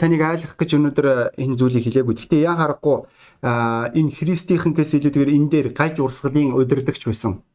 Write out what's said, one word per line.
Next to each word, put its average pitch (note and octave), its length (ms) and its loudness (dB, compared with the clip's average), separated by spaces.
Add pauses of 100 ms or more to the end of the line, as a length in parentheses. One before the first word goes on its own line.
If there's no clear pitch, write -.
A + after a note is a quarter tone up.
таныг E3 160 2
айлгах D#3+ 400 -4
гэж D#3 240 2
өнөөдөр, C#3+ 240 0
а, B2+ 320 0
энэ C3 160 -2
зүйлийг B2 320 0
хэлээгүй. B2+ 320 0
Гэхдээ D3+ 240 0
яа E3+ 160 0
харахгүй, D3 480 0 (400)
а, A#2 480 -2
энэ D#3 160 2
Христийнхэнээс E3 880 0
илүүтэйгээр C#3+ 400 2
энэ D3 120 2
дээр C#3+ 200 2
гаж D#3 320 -2
урсгалын C3+ 560 0
удирдагч B2+ 480 0
байсан. G#2 480 -4